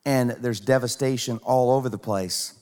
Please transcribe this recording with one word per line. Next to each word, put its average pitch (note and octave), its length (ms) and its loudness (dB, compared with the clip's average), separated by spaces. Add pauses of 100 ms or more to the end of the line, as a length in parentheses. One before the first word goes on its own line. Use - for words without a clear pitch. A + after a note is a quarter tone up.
and B2+ 260 2
there's A#2 300 -4
devastation B2+ 800 0
all B2+ 300 4
over C3 160 2
the G#2 100 -4
place." F#2+ 640 -4